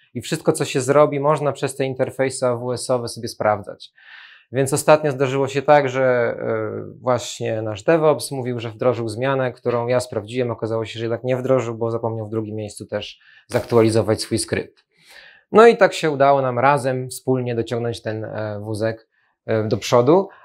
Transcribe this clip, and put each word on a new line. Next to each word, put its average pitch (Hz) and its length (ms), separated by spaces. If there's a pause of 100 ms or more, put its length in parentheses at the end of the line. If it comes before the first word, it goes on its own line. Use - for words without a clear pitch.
(140)
i 120 80
wszystko, 160 300
co - 140
się 139 160
zrobi, 139 380
można 143 320
przez 131 240
te 139 100
interfejsy 131 600
A 123 100
W 123 180
S-owe 120 340
sobie 113 200
sprawdzać. 104 640 (600)
Więc 135 220
ostatnio 151 380
zdarzyło 135 360
się 139 140
tak, 147 280
że, 131 140
e, 117 800 (180)
właśnie 117 600
nasz 107 220
DevOps 156 480
mówił, 123 280
że 117 100
wdrożył 117 400
zmianę, 127 420
którą 120 360
ja 123 120
sprawdziłem. 117 520
Okazało 113 340
się, 110 140
że 113 60
jednak 113 180
nie 127 140
wdrożył, 123 380
bo 113 160
zapomniał 113 360
w - 20
drugim 107 260
miejscu 107 300
też - 340 (280)
zaktualizować 113 760
swój - 160
skrypt. - 480 (640)
No 220 160
i 233 100
tak 185 160
się 156 180
udało 139 300
nam 123 180
razem, 127 500
wspólnie 123 460
dociągnąć 117 460
ten, 110 240
e, 107 340
wózek, 110 480 (380)
e, 110 180
do 110 140
przodu. 143 520 (160)